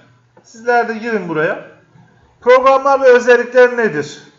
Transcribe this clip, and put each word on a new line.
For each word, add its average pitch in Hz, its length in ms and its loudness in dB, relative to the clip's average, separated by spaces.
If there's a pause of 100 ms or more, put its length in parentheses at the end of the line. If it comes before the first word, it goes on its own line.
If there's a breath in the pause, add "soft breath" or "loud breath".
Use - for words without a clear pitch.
(440)
Sizler 233 440 -4
de 226 60 -8
girin 214 360 -8
buraya. 160 360 -6 (760 soft breath)
Programlar 269 600 2
ve 269 40 0
özellikler 240 720 2
nedir? 151 460 -6 (160)